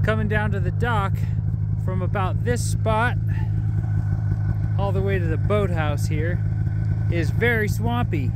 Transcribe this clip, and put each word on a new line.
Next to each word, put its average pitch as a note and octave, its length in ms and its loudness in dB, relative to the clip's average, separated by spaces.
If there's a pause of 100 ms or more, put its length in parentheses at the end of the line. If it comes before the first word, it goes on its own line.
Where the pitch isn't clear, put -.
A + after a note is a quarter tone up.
coming G#3+ 240 0
down G#3+ 220 0
to G3 100 -2
the G3 100 0
dock, G#3 400 0 (720)
from F#3 180 -2
about - 440 0
this A#3+ 180 0
spot, A3 540 0 (1600)
all G3 140 0
the - 80 2
way G3 180 0
to E3+ 60 0
the D#3+ 100 0
boathouse E3 720 0
here, D#3 360 0 (720)
is D#3+ 180 2
very A3 380 2
swampy. - 680 0